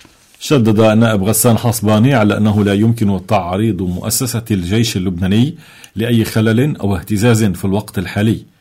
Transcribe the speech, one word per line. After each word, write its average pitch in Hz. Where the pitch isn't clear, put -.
شدد 113
النائب 110
غسان 110
حصباني 107
على 104
أنه 104
لا 101
يمكن 107
تعريض 98
مؤسسة 101
الجيش 104
اللبناني 95
لأي 113
خلل 113
أو 101
اهتزاز 107
في 98
الوقت 98
الحالي. 104